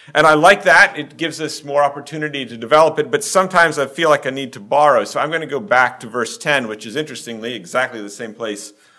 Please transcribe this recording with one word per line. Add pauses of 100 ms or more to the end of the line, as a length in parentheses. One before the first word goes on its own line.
(160)
And
I
like
that.
It
gives
us
more
opportunity
to
develop
it,
but
sometimes
I
feel
like
I
need
to
borrow.
So
I'm
gonna
go
back
to
verse
ten,
which
is
interestingly
exactly
the
same
place (280)